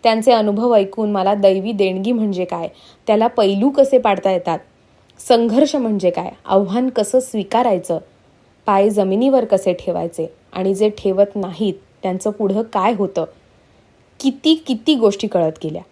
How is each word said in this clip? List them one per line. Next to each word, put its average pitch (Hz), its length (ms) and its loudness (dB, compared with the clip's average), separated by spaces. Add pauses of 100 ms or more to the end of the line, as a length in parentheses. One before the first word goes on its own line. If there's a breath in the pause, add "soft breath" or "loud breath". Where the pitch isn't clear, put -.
त्यांचे 226 280 4
अनुभव 220 440 2
ऐकून 208 360 0
मला 196 240 0
दैवी 196 360 2
देणगी 190 400 -2
म्हणजे 202 340 -2
काय, 170 220 -8 (400 soft breath)
त्याला 220 200 2
पैलू 208 420 2
कसे 269 280 4
पाडता 196 340 0
येतात, 180 280 -4 (600)
संघर्ष 233 560 2
म्हणजे 214 340 0
काय, 175 220 -6 (140)
आव्हान 202 440 0
कसं 254 300 0
स्वीकारायचं, 208 800 -2 (680)
पाय 202 240 2
जमिनीवर 214 560 0
कसे 190 280 0
ठेवायचे 170 600 -6 (200)
आणि 190 220 -2
जे 214 140 2
ठेवत 202 460 -2
नाहीत 190 380 -4 (300)
त्यांचं 185 280 -4
पुढं 202 300 -4
काय 220 320 -2
होतं, 185 320 -4 (960)
किती 277 360 2
किती 277 400 -2
गोष्टी 214 320 0
कळत 165 240 0 (120)
गेल्या. 160 180 -8 (100)